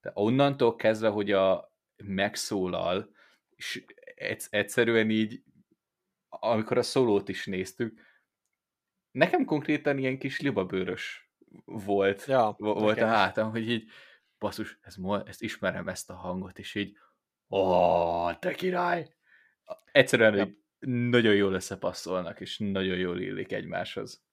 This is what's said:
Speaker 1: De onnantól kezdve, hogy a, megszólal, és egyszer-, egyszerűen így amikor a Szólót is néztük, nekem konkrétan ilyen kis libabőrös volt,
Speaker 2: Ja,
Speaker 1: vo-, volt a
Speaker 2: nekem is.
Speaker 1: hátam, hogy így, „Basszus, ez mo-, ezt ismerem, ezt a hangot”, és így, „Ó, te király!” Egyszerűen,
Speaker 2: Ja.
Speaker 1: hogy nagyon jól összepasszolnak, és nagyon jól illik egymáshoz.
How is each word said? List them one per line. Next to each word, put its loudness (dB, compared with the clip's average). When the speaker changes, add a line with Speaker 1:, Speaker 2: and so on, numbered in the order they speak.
Speaker 1:
De -10
onnantól 2
kezdve, 2
hogy 0
a, 2
megszólal, -4
és -10
egyszer-, -4
egyszerűen 2
így 0
amikor -2
a 2
Szólót 2
is -8
néztük, -6
nekem 2
konkrétan 0
ilyen -2
kis -6
libabőrös -4
volt, 0
Speaker 2:
Ja, 2
Speaker 1:
vo-, -2
volt 0
a 4
Speaker 2:
nekem 2
is. 2
Speaker 1:
hátam, 2
hogy -4
így, -4
„Basszus, -8
ez -20
mo-, -6
ezt -16
ismerem, -4
ezt -10
a -12
hangot”, -8
és -14
így, -6
„Ó, 4
te -4
király!” -4
Egyszerűen, 6
Speaker 2:
Ja. 4
Speaker 1:
hogy -10
nagyon 4
jól 4
összepasszolnak, -6
és -12
nagyon -2
jól -2
illik -6
egymáshoz. -8